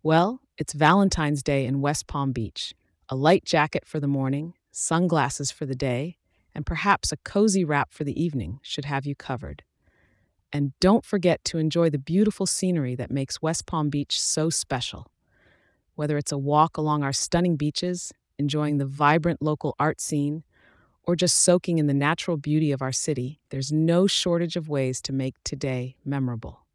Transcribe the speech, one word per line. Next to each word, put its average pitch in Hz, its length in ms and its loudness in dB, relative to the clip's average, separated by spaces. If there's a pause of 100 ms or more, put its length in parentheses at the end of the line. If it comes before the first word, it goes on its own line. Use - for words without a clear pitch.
Well, 170 420 2 (140)
it's - 160 -6
Valentine's 151 680 4
Day 139 240 0
in 139 140 -2
West 143 260 -2
Palm 139 240 -2
Beach. 120 420 -6 (360)
A 131 80 -6
light 156 280 4
jacket - 400 0
for - 140 -8
the 143 80 -2
morning, 139 480 -2 (160)
sunglasses 160 800 0
for - 160 -8
the 131 80 -6
day, 135 440 -4 (360)
and 151 100 -8
perhaps 175 460 0
a 151 60 -6
cozy 202 480 2
wrap 147 280 0
for - 120 -6
the 143 180 -4
evening 131 400 -4
should - 220 -8
have 139 220 -4
you 143 100 -4
covered. 80 480 -8 (880)
And 143 260 -2
don't 196 260 4
forget 175 420 0
to - 120 -4
enjoy 160 320 2
the 143 80 -2
beautiful 190 480 0
scenery 160 480 0
that 123 160 -6
makes 139 320 -4
West 165 240 -2
Palm 151 240 -2
Beach 143 300 -2
so 156 300 0
special. - 600 -6 (840)
Whether 147 200 -2
it's 147 140 -4
a 147 80 -2
walk 147 380 4
along 151 260 0
our 135 100 0
stunning 175 440 0
beaches, 175 560 -4 (260)
enjoying 147 400 0
the 139 80 0
vibrant 151 560 2
local 151 380 -2
art 151 200 0
scene, 151 440 -2 (600)
or 175 80 2
just 175 280 2
soaking 175 340 4
in 151 100 4
the 143 60 4
natural 151 460 0
beauty 151 340 0
of 135 80 -2
our 135 100 -2
city, 131 480 -4 (120)
there's 135 200 -6
no 165 360 4
shortage 175 500 0
of 156 140 -6
ways 131 320 -2
to - 100 -8
make 131 220 -2 (100)
today 131 580 -6
memorable. 123 640 -4 (100)